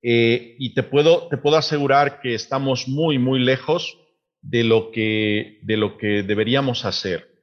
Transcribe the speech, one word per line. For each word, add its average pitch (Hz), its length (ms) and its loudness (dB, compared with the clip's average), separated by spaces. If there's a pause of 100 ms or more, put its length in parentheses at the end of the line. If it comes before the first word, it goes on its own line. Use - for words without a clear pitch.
Eh, 117 580 0
y 131 140 -8
te 127 100 -2
puedo, 151 440 2
te 143 100 -4
puedo 147 200 2
asegurar 143 640 2
que 123 120 -4
estamos 131 540 -4
muy, 147 320 -2
muy 131 200 0
lejos 131 580 -2 (440)
de 117 220 0
lo 113 280 2
que, 107 720 -2
de 107 120 -2
lo 107 220 -2
que 104 260 0
deberíamos 113 640 -2
hacer. 92 420 -6 (160)